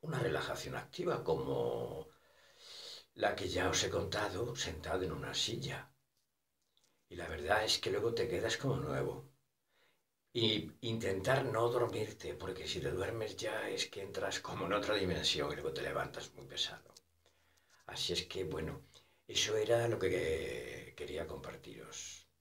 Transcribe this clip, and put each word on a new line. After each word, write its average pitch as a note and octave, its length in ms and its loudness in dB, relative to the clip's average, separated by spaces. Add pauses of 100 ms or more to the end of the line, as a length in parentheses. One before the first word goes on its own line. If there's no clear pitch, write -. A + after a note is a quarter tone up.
una - 180 -2
relajación - 560 -2
activa, - 480 -2
como A#2+ 840 0 (1080)
la G#2 200 4
que F#2+ 140 -2
ya F2+ 200 4
os - 140 4
he G2 60 2
contado, G2 680 0
sentado F2 480 -2
en F2+ 80 0
una - 220 -4
silla. - 580 -2 (1200)
Y F2+ 60 -12
la F2 120 -6
verdad E2 380 2
es - 140 4
que - 120 0
luego G2+ 220 2
te F#2+ 140 2
quedas G#2 300 2
como C3+ 200 2
nuevo. - 520 -2 (1040)
Y G#2+ 400 2 (100)
intentar A2+ 640 2
no A2+ 220 4
dormirte, A#2 680 0
porque - 320 -6
si F#2+ 120 -2
te D#2+ 120 0
duermes G#2 440 -2
ya G#2+ 340 -2
es - 180 0
que - 160 -8
entras - 360 -2
como F2+ 280 -2
en F#2+ 60 4
otra G#2 220 2
dimensión D#2+ 560 2
y D2 40 -2
luego C#2+ 180 -2
te - 80 -2
levantas - 540 -2
muy - 100 -14
pesado. - 480 -6 (960)
Así - 260 0
es F2 100 2
que, F#2+ 200 -4
bueno, D#2 400 -2 (420)
eso - 320 2
era A#2 300 6
lo A#2 100 2
que D#2+ 1000 0
quería - 300 -4
compartiros - 1000 -10 (140)